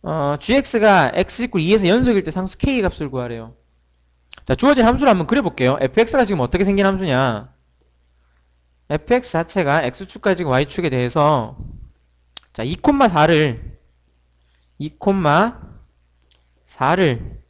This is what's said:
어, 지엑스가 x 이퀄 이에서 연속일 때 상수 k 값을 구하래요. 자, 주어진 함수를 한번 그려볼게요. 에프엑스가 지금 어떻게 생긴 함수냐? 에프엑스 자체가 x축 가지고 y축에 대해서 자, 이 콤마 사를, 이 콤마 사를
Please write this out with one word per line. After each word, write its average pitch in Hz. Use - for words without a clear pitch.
어, 151
지엑스가 214
x 190
이퀄 226
이에서 190
연속일 226
때 156
상수 185
k 262
값을 160
구하래요. 117
자, 131
주어진 262
함수를 254
한번 185
그려볼게요. 156
에프엑스가 233
지금 185
어떻게 131
생긴 196
함수냐? 131
에프엑스 240
자체가 160
x축 185
가지고 175
y축에 143
대해서 127
자, -
이 143
콤마 277
사를, 156
이 151
콤마 196
사를 147